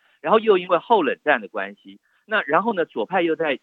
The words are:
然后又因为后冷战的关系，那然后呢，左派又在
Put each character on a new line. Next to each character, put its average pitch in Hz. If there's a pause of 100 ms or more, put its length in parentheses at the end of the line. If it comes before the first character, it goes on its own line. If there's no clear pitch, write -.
(200)
然 160
后 226
又 214
因 180
为 175
后 202
冷 117
战 139
的 98
关 98
系， 101 (260)
那 208
然 156
后 220
呢， 170
左 -
派 180
又 160
在 151